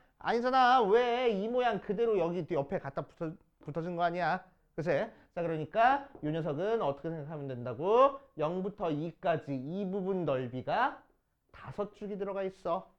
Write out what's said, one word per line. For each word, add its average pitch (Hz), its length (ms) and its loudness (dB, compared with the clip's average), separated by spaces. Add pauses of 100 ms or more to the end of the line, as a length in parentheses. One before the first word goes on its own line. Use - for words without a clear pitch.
(180)
아니잖아. 247 640 4
왜? 240 480 4
이 202 180 0
모양 240 320 0
그대로 214 380 0
여기 170 320 0
옆에 156 300 -2
갖다 - 220 -8
붙어, 160 300 -8 (280)
붙어진 170 340 -6
거 170 80 0
아니야? 175 420 0 (300)
그치? 165 160 -2
자, 175 520 -2
그러니까 214 680 2 (160)
요 151 60 0
녀석은 165 520 -2
어떻게 143 280 -2
생각하면 151 360 -8
된다고? 160 720 2 (180)
영부터 180 540 -2
이까지 156 640 -2
이 165 340 -6
부분 185 360 -2
넓이가 135 760 -2 (520)
다섯 196 420 -8
줄기 208 240 -8
들어가 196 240 -6
있어. 190 560 -4